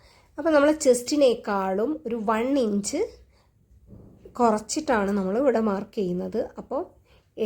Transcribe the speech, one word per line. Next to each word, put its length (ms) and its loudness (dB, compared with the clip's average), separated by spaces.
അപ്പോൾ 180 -2
നമ്മൾ 160 6
ചെസ്റ്റിനേക്കാളും 1040 2
ഒരു 100 -4
വൺ 160 0
ഇഞ്ച് 360 -2
കുറച്ചിട്ടാണ് 800 0
നമ്മൾ 240 -2
ഇവിടെ 280 2
മാർക്ക് 280 -6
ചെയ്യുന്നത്. 420 -4
അപ്പോൾ 220 -6